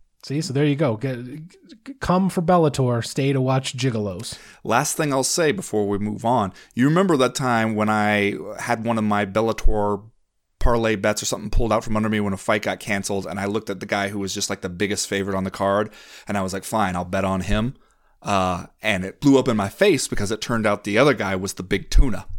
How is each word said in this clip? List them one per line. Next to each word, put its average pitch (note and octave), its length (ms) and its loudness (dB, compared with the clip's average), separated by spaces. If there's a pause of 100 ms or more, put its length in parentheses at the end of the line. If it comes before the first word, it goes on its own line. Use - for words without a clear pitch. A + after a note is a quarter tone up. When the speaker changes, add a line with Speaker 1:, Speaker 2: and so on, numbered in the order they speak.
(260)
Speaker 1:
See, C#3+ 160 -4
so - 120 -6
there C#3 120 2
you C#3+ 100 2
go. C#3 220 0
G-, B2+ 460 -8 (420)
g-, C#4 140 -14
come F#3 300 2
for F#3 120 -2
Bellator, C#3 640 2
stay C#3 280 -2
to C3+ 60 0
watch C3 380 0
Gigolos. A2 600 -4 (260)
Speaker 2:
Last B2 340 0
thing D3 160 -2
I'll C3+ 100 2
say D#3 280 0
before G#2 360 -2
we G2+ 120 0
move G#2 260 -4
on, A#2 280 0 (200)
you A#2+ 120 2
remember E3+ 320 4
that B2 180 2
time A2+ 400 0
when G#2+ 120 0
I G#2 460 2 (260)
had A2+ 240 -2
one A#2 140 -2
of A2 60 0
my G#2 240 0
Bellator G#2 760 2 (560)
parlay A#2 360 4
bets G#2+ 260 0
or G#2+ 40 -6
something G#2 260 -6
pulled A#2 200 2
out A2 120 2
from G#2+ 120 -2
under G#2+ 140 0
me G#2+ 100 0
when G2+ 140 0
a F#2 40 -4
fight G#2+ 260 0
got F#2+ 160 -4
canceled, G2 480 -4
and G#2 120 -8
I G2 60 -4
looked G#2 240 -4
at F#2+ 100 -6
the G2 60 -12
guy G2+ 240 -2
who G2+ 100 -6
was F#2+ 140 -4
just, G2+ 160 -4
like, G2+ 120 -6
the F#2+ 80 -6
biggest F#2+ 380 -4
favorite G2 280 -2
on F#2+ 80 -2
the F#2+ 80 -4
card, G2+ 400 0 (360)
and G#2 80 -4
I G2+ 60 0
was F#2+ 100 -4
like, F#2+ 120 -8
"Fine, G2+ 320 0
I'll F2 100 -4
bet F#2+ 180 -2
on F#2+ 180 0
him." G#2+ 340 -2 (460)
Uh, F#2 440 -2 (160)
and G2 240 -2
it - 160 -12
blew C#3 160 6
up B2+ 100 2
in A#2+ 80 2
my G2+ 140 0
face F#3 380 2
because G#2 240 -2
it G#2+ 100 -6
turned A2+ 240 0
out G#2 180 0
the G#2 140 0
other C#3 160 6
guy G2+ 220 -4
was F#2+ 180 -4
the - 100 -10
big F#2+ 280 -4
tuna. - 340 6 (140)